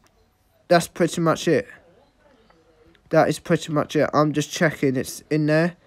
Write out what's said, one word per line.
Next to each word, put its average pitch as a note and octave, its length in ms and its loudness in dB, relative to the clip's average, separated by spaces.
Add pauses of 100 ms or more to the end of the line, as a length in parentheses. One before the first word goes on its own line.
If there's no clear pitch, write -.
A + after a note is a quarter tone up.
(680)
that's E3+ 220 2
pretty E3+ 320 -2
much D#3+ 260 0
it. D3+ 220 0 (1400)
That D#3 200 4
is D3+ 80 -6
pretty D#3+ 340 -4
much D3 240 -4
it. C#3+ 160 2
I'm D3 220 0
just D3 160 -4
checking C#3+ 440 -2
it's - 360 -8
in D3+ 160 0
there. D#3+ 300 0 (100)